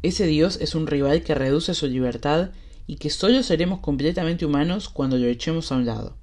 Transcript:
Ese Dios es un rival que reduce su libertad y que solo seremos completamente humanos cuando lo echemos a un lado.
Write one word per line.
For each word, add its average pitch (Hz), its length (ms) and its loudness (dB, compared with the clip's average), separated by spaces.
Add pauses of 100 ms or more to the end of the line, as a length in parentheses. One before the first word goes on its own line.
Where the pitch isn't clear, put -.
Ese 175 240 2
Dios 156 340 4
es 160 140 -2
un 160 100 0
rival 147 380 2
que 156 100 0
reduce 143 400 2
su 151 140 -2
libertad 131 640 0 (340)
y - 120 -10
que 147 120 -6
solo 240 320 2
seremos 180 380 0
completamente 165 680 0
humanos 160 440 0
cuando 135 280 0
lo 123 80 2
echemos 123 460 -2
a 135 40 0
un 123 120 2
lado. 113 360 -6